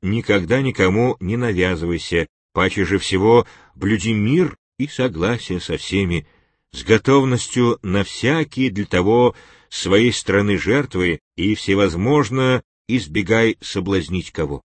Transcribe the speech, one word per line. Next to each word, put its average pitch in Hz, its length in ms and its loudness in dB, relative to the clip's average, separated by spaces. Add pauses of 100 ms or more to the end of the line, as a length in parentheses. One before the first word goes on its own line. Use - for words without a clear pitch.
никогда 104 600 0
никому 120 580 0
не 95 180 -4
навязывайся, 87 880 -2 (260)
паче 92 320 0
же 95 140 0
всего 110 480 2 (260)
блюди 101 360 -2
мир 117 460 0 (220)
и 139 100 -4
согласие 101 720 -4
со 85 180 -6
всеми, 87 500 -2 (440)
с - 120 -16
готовностью 127 960 2
на 98 220 0
всякие 131 680 -2
для 98 160 -6
того 113 500 2 (340)
своей 107 420 2
стороны 101 460 0
жертвы 90 600 -2 (160)
и 98 200 -2
всевозможно 113 1040 2 (260)
избегай 110 760 0
соблазнить 90 720 -4
кого. 71 300 -6 (120)